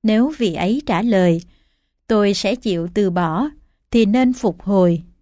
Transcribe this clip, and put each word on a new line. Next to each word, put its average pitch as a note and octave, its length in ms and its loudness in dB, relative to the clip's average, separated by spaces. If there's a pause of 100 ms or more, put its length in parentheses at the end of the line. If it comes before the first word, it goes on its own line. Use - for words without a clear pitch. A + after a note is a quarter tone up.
Nếu A3 340 2
vị G3 160 -2
ấy G3+ 320 -2
trả F#3 160 -2
lời, F3+ 400 2 (640)
"Tôi G#3 260 2
sẽ G3+ 220 -4
chịu F3 380 -4
từ G3+ 160 0
bỏ," F3 400 -2 (420)
thì A3+ 140 4
nên B3+ 280 2
phục G3 300 -4
hồi. F3+ 400 2 (180)